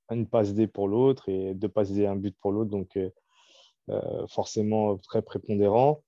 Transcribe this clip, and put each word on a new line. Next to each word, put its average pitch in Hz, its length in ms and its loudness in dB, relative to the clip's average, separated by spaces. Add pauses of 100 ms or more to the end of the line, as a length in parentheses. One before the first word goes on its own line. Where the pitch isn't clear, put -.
une 117 160 -4
passe 101 300 2
D 110 100 4
pour 101 220 -2
l'autre 127 420 2
et 95 240 -4
deux 95 160 -4
passes 101 220 0
D, 101 160 2
un 98 80 -2
but 98 260 -6
pour 101 100 0
l'autre. 104 200 -2
Donc, 98 260 -6
euh, 92 140 -4 (760)
euh, 104 380 -4
forcément, 107 680 -2
très - 240 -4
prépondérant. 107 880 2